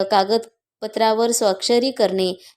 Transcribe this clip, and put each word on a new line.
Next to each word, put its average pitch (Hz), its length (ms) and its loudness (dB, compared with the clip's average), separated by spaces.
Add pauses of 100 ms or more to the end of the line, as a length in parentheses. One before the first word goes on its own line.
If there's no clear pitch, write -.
कागदपत्रावर 220 1300 -2
स्वाक्षरी 240 600 0
करणे 190 420 0 (240)